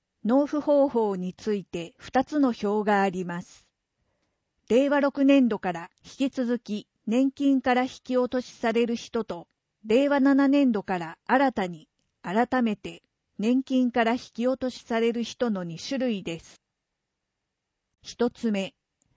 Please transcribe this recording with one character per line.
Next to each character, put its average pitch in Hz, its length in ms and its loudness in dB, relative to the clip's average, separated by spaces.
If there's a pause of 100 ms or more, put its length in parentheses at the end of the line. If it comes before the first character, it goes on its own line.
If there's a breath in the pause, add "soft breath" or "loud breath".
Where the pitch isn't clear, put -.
(240)
納 269 220 2
付 302 120 -4
方 285 300 4
法 214 280 0
に 180 180 -6
つ - 180 -4
い 202 120 -4
て 170 340 -12
二 - 260 -2
つ 302 140 -4
の 277 100 4
表 214 380 -2
が 202 160 2
あ 196 60 2
り 180 160 -6
ま 175 180 -8
す。 - 240 -20 (1040)
令 262 200 4
和 285 120 2
六 277 240 0
年 269 240 6
度 214 100 -2
か 185 140 -4
ら 170 180 -10 (140)
引 - 260 -6
き - 0 -
続 240 300 -4
き - 260 -10 (220)
年 262 240 2
金 277 280 2
か 254 140 0
ら 254 80 2
引 262 80 -4 (140)
き 254 120 -2
落 247 140 0
と 254 100 -4
し - 120 -12
さ 226 200 -4
れ 233 140 2
る 233 80 -2
人 226 300 -6
と、 175 240 -12 (360)
令 254 240 4
和 277 120 2
七 277 260 4
年 277 240 4
度 202 140 -2
か 190 140 -4
ら 165 280 -10
新 269 260 2
た 196 140 -2
に、 165 220 -10 (340)
改 240 400 0
め 214 140 0
て、 170 260 -16 (360)
年 247 260 0
金 254 260 2
か 233 140 2
ら 226 80 0
引 247 80 -2 (120)
き 233 140 -4
落 262 100 0
と 254 140 -6
し - 120 -16
さ 226 180 -2
れ 233 120 0
る 233 120 -4
人 240 260 -4
の 190 140 -4
二 165 160 -12
種 269 180 -6
類 226 240 -2
で 165 160 -8
す。 - 240 -20 (1400)
一 - 280 -2
つ 226 220 -4
目、 196 220 -4 (420)